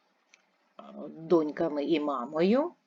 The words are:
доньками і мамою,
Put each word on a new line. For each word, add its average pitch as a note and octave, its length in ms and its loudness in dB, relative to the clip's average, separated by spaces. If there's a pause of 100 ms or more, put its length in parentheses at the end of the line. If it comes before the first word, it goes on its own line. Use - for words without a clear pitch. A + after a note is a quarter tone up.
(1080)
доньками D3+ 760 0
і D#3+ 140 2
мамою, D#3 760 0 (140)